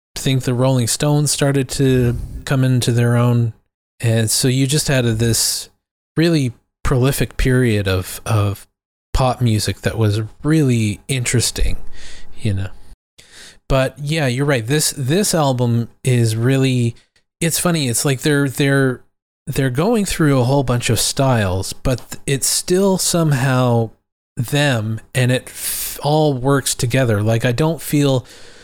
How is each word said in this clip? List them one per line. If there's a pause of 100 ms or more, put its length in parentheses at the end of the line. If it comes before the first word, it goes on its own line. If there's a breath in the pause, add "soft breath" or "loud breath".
(160)
think
the
Rolling
Stones
started
to (280)
come
into
their
own. (460)
And
so
you
just
had
this (480)
really (300)
prolific
period
of,
of (480)
pop
music
that
was (200)
really
interesting, (640 loud breath)
you
know. (1000 loud breath)
But
yeah,
you're
right.
This,
this
album (140)
is
really, (440 soft breath)
it's
funny.
It's
like
they're,
they're, (420)
they're
going
through
a
whole
bunch
of
styles,
but
it's
still
somehow (440)
them, (120)
and
it
f-,
all
works
together.
Like,
I
don't
feel (380 loud breath)